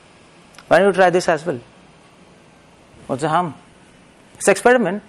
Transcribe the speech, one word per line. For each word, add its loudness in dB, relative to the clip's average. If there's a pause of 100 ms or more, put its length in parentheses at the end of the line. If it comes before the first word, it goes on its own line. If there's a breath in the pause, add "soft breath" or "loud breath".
(680)
Why 4
don't 4
you 0
try 4
this 0
as -2
well? -8 (1500)
What's -8
the -4
harm? -2 (800)
It's -6
experiment, 0